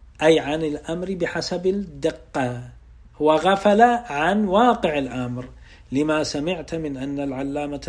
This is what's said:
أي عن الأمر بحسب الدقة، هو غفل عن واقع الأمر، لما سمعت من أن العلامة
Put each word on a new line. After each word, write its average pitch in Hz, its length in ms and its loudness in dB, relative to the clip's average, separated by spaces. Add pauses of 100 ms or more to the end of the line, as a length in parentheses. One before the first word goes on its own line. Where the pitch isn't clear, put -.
(220)
أي 156 180 6
عن 151 220 -4
الأمر 165 520 -6
بحسب 175 520 -4
الدقة، 151 960 -4 (600)
هو 156 120 6
غفل 196 480 4
عن 202 600 2
واقع 196 540 2
الأمر، 127 500 -6 (440)
لما 151 300 2
سمعت 156 520 -4
من 151 220 -6
أن 139 240 -6
العلامة 143 680 -6